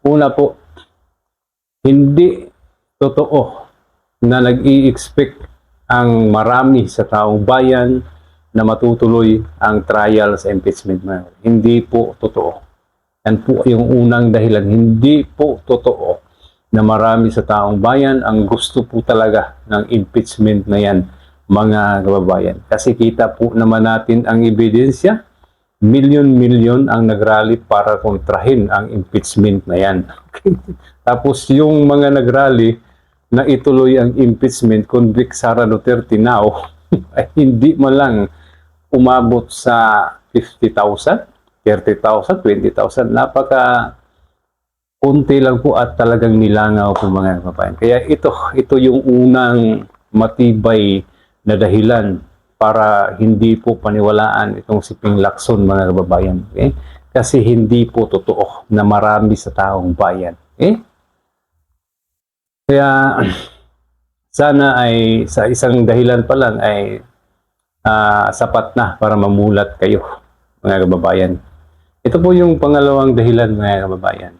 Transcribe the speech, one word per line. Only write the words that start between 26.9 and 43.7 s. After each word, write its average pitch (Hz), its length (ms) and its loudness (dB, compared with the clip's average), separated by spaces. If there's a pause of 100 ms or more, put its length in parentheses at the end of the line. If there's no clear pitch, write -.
nagrally 110 560 0
para 104 400 -2
kontrahin 107 720 -2
ang 104 160 -4
impeachment 101 800 -2
na 90 80 -2
yan. 95 320 -2 (480)
<laughs> - 500 -12
Tapos 131 460 -2
yung 151 320 4
mga 143 320 2
nagrally 120 640 2 (480)
na 123 160 0
ituloy 131 480 2
ang 123 240 0
impeachment, 113 720 0
convict 120 480 0
Sara 113 320 0
Duterte 117 480 -2
now, 107 480 0 (180)
<laughs> - 320 -6
ay - 220 -4
hindi 135 400 2
man 135 160 2
lang 135 220 0 (760)
umabot 123 640 2
sa 110 560 0 (240)
fifty 113 400 -2
thousand, 104 560 -2 (320)
thirty 104 400 0
thousand, 107 400 -2
twenty 107 320 -2
thousand. 113 400 -2
Napaka 123 800 -2 (1040)